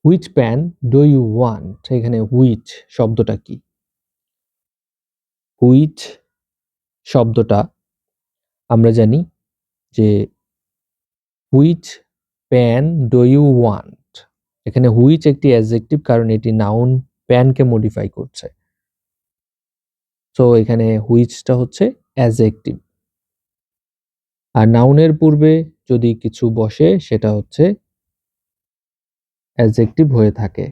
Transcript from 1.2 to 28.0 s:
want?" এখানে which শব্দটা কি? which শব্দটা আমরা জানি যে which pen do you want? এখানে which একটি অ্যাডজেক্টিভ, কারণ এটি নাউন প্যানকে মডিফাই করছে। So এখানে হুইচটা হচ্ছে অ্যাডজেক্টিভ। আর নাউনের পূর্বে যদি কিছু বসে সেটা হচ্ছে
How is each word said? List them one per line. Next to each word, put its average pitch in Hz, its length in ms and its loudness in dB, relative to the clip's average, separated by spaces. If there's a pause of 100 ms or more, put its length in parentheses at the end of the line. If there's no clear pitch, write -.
want?" 110 400 -6 (140)
এখানে 117 260 -4
which 117 480 0 (200)
শব্দটা 113 480 -4
কি? - 200 -18 (2000)
which 135 380 2 (1040)
শব্দটা 113 560 0 (1080)
আমরা 113 220 2
জানি 117 340 0 (720)
যে 104 300 0 (1300)
which 160 340 0 (680)
pen 123 300 0 (260)
do 123 120 2 (140)
you 143 100 2 (200)
want? - 460 -6 (560)
এখানে 123 220 0
which 127 400 2
একটি 143 200 0
অ্যাডজেক্টিভ, 117 540 0
কারণ 117 280 0
এটি 110 220 -2
নাউন 113 480 0 (260)
প্যানকে 131 380 2
মডিফাই 107 440 -4
করছে। - 380 -16 (1900)
So 131 80 2 (120)
এখানে 113 300 0 (120)
হুইচটা 117 560 -2
হচ্ছে 123 300 -4 (300)
অ্যাডজেক্টিভ। 113 640 -2 (1800)
আর 110 140 4
নাউনের 139 500 4
পূর্বে 156 340 2 (380)
যদি 117 240 0
কিছু 113 360 -8
বসে 113 380 -2 (120)
সেটা 110 320 -4
হচ্ছে 147 420 -2 (1800)